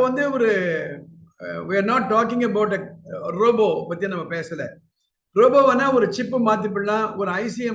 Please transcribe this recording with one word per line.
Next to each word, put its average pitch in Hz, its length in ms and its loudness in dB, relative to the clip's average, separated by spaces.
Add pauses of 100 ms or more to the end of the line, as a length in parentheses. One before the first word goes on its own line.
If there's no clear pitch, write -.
வந்து 277 300 0
ஒரு, 226 160 4 (920)
uh, - 220 -8
we 185 140 -2
are 208 120 0
not 247 120 0 (100)
talking 240 360 0
about 208 280 0
a, - 40 -10 (440)
a 175 160 -6
robo 220 260 4 (220)
பத்தி 185 240 -6
நம்ம 165 220 -8
பேசல. 156 260 -8 (760)
ரோபோவானா 262 460 6 (100)
ஒரு 220 100 4 (100)
சிப் 247 200 -4 (120)
மாத்திடலாம், 208 600 0 (140)
ஒரு 190 80 -2 (100)
ஐ 226 140 -4
சி 240 120 -10
யை 226 100 -2